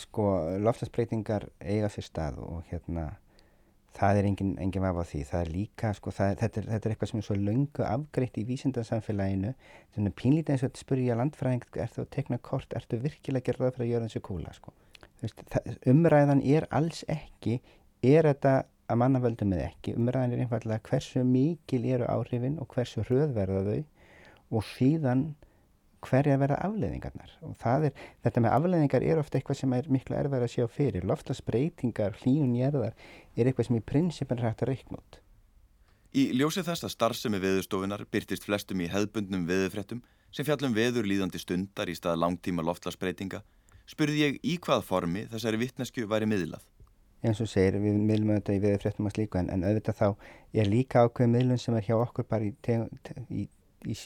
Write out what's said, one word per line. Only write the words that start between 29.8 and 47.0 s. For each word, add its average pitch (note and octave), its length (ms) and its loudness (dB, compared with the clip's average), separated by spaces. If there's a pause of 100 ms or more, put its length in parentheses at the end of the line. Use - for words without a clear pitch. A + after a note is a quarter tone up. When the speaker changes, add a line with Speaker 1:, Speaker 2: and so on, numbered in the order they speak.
Speaker 1:
miklu C3 240 0
erfiðara C3 320 0
að - 60 -6
sjá B2 180 0
fyrir. G2+ 340 0
Loftslagsbreytingar, A#2 1200 -2
hlýnun B2+ 320 4
jarðar B2+ 400 0 (400)
er A#2+ 140 4
eitthvað A#2+ 180 0
sem A#2+ 100 4
í A2 140 -2
prinsippinu C#3+ 480 0
er A#2+ 80 0
hægt A2 160 -2
að B2 80 0
reikna - 300 -8
út. - 180 -20 (960)
Speaker 2:
Í C3+ 80 6 (160)
ljósi D#3+ 240 0
þess E3 240 -4
að - 80 -8
starfsemi A2 480 0
Veðurstofunnar F#2+ 680 0
birtist - 380 -4
flestum G2+ 320 -2
í F2 100 -2
hefðbundnum G2 640 -2
veðurfréttum F#2+ 500 -2 (300)
sem C#3 160 -8
fjalla C#3 240 0
um G#2+ 80 2
veður A#2+ 260 2
líðandi F#2+ 380 -2
stundar F#2+ 480 -4
í E2 80 -8
stað E2+ 240 0
langtíma F2 400 -2
loftslagsbreytinga, F#2 800 -6 (420)
spurði D3+ 380 0
ég C#3+ 180 0
í E3 160 -2
hvaða C3+ 300 0
formi F#2 420 0
þessari A2 380 -2
vitneskju B2 420 -8
væri G#2+ 220 2
miðlað. F#2 320 -2 (560)